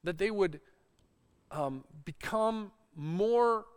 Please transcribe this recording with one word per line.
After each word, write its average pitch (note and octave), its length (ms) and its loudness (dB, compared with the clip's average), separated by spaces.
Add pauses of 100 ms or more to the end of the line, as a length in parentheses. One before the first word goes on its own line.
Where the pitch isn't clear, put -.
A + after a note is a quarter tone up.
that E3 140 -4
they G3 140 0
would, F#3 280 0 (920)
um, C#3 340 -4 (200)
become A3 680 -2 (240)
more G#3+ 720 2 (120)